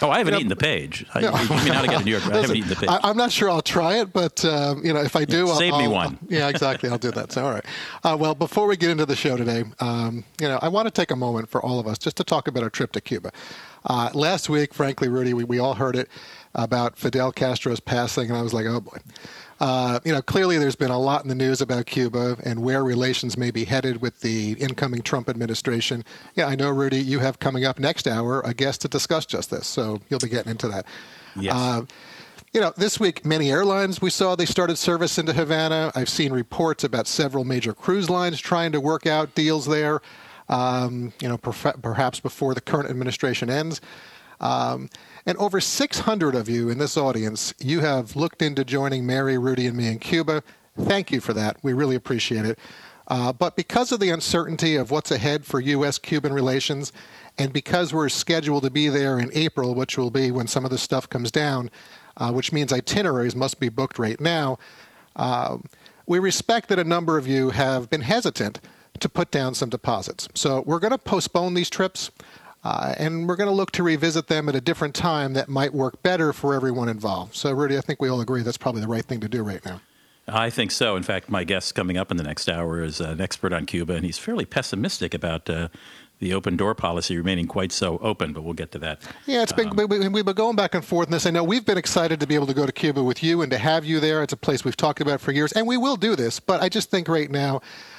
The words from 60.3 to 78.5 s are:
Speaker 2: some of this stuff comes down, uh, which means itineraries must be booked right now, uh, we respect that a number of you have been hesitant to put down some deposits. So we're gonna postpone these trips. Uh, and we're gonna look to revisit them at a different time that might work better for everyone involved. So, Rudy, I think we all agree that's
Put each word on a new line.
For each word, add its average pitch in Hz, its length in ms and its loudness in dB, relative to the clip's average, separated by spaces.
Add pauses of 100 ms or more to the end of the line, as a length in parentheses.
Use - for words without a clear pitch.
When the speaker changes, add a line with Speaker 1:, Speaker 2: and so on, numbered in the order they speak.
Speaker 2:
some 131 200 -2
of 127 40 -2
this 127 120 -2
stuff - 260 -2
comes 120 220 -4
down, 139 400 -2 (480)
uh, 120 120 -2
which 127 220 -2
means 143 220 0
itineraries 127 600 0
must 131 240 -2
be 123 120 0
booked 131 280 -4
right 113 220 -2
now, 147 380 0 (580)
uh, 123 400 0 (500)
we 175 120 2
respect 190 500 0
that 190 100 4
a 175 60 2
number 165 320 2
of 135 100 0
you 131 240 2
have 131 380 0
been 151 140 -2
hesitant 139 580 0 (400)
to 180 80 -2
put - 220 0
down 131 240 0
some 123 160 -2
deposits. - 640 -4
So 135 320 0
we're 160 120 0
gonna 220 200 2
postpone 180 560 0
these 175 160 0
trips. - 400 -2 (540)
Uh, - 340 -2
and 165 300 -2
we're 175 80 0
gonna 202 160 0
look 196 180 0
to 180 140 0
revisit 160 420 2
them 151 220 0
at 135 80 0
a 131 40 2
different 151 320 0
time 147 420 0
that 135 140 0
might 139 240 0
work 135 300 -2
better 165 300 2
for 139 200 0
everyone 127 360 0
involved. 104 440 -4
So, 139 200 -2
Rudy, 139 260 2
I - 20 0
think 143 220 -4
we 131 60 2
all 127 120 0
agree 123 220 -2
that's 117 140 -2